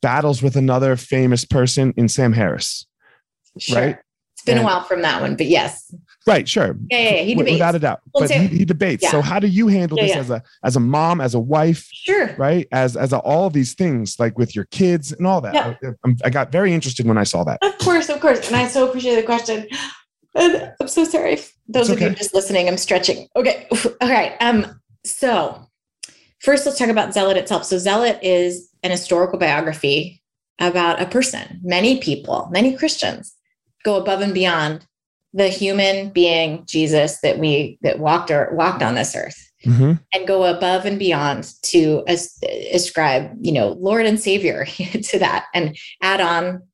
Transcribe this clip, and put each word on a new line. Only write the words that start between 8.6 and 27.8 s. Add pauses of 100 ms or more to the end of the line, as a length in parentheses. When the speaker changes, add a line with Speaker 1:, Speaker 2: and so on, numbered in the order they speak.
Speaker 1:
debates.
Speaker 2:
Yeah.
Speaker 1:
So
how
do
you
handle
Speaker 2:
Yeah,
Speaker 1:
this
Speaker 2:
yeah.
Speaker 1:
as
a, (200)
as
a
mom,
as
a
wife?
Speaker 2:
Sure.
Speaker 1:
Right?
As,
as
a,
all
of
these
things,
like,
with
your
kids
and
all
that.
Speaker 2:
Yeah. (100)
Speaker 1:
I, (100)
I'm,
I
got
very
interested
when
I
saw
that.
Speaker 2:
Of
course,
of
course.
And
I
so
appreciate
the
question. (680)
And
I'm
so
sorry. (320)
Those
Speaker 1:
It's
Speaker 2:
of
you
Speaker 1:
okay.
Speaker 2:
just
listening,
I'm
stretching.
Okay. (160)
<laughs>
All
right.
Um, (260)
so (720)
first,
let's
talk
about
Zealot
itself.
So
Zealot